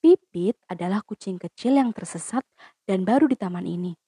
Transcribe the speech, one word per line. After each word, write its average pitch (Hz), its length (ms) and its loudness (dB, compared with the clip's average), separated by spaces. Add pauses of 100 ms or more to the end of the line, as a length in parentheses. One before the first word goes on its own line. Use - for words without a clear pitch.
Pipit 233 640 2
adalah 185 400 -4
kucing 190 320 -10
kecil 254 400 0
yang 247 160 2
tersesat - 480 -8 (400)
dan 190 240 -2
baru 269 240 4
di 254 80 0
taman 180 240 -6
ini. 175 320 -6 (140)